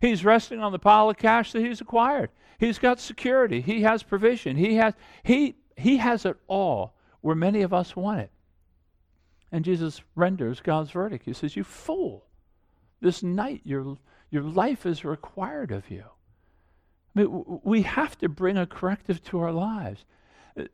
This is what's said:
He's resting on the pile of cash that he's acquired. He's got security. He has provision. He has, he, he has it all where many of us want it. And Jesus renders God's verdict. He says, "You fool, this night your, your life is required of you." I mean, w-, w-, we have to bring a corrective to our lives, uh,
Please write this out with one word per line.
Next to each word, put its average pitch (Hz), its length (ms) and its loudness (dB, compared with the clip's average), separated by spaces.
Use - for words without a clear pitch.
He's 214 240 2
resting 226 360 4
on 208 120 -4
the 180 60 -6
pile 214 320 6
of 208 80 -4
cash 226 340 2
that 226 80 -2
he's 233 200 -4
acquired. 233 500 0
He's 226 200 0
got 247 200 2
security. 240 640 0
He 208 220 -2
has 220 200 4
provision. 208 540 0
He 214 200 4
has, 220 180 4
he, 269 340 2
he 247 220 4
has 233 260 0
it 190 220 -2
all 165 500 -2
where 160 160 0
many 196 260 2
of 185 100 0
us 180 220 -2
want 190 260 -4
it. 104 100 -10
And 160 160 -4
Jesus 165 340 -2
renders 160 460 -2
God's 156 300 -2
verdict. 185 360 -6
He 120 80 -8
says, - 220 -8
"You 196 80 -6
fool, - 640 -8
this 170 220 0
night 208 420 -4
your, 139 340 -8
your 147 140 -2
life 185 420 -2
is 170 180 -4
required 175 640 -8
of 98 200 -10
you." 98 140 -14
I 202 60 2
mean, 208 60 6
w-, - 180 -4
w-, - 180 -12
we 214 200 2
have - 360 -4
to 170 120 -4
bring 185 260 -2
a 180 100 0
corrective 185 580 -6
to 180 160 -6
our 165 120 -2
lives, 170 540 -6
uh, - 140 -10